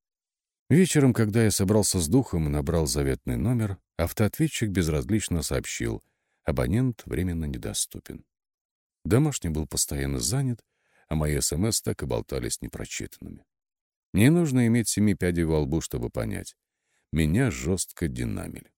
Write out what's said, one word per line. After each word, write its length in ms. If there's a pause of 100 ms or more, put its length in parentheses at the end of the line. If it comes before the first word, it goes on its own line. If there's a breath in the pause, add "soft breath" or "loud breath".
(720)
Вечером, 420
когда 320
я 60
собрался 500
с 80
духом 380
и 40
набрал 360
заветный 500
номер, 400 (220)
автоответчик 720
безразлично 720
сообщил: 600 (420)
«Абонент 600
временно 400
недоступен». 800 (800)
Домашний 460
был 160
постоянно 540
занят, 440 (440)
а 80
мои 220
С 140
М 140
С 160
так 200
и 40
болтались 560
непрочитанными. 840 (680)
Не 160
нужно 360
иметь 220
семи 260
пядей 300
во 160
лбу, 220
чтобы 260
понять. 480 (560)
Меня 380
жёстко 580
динамили. 680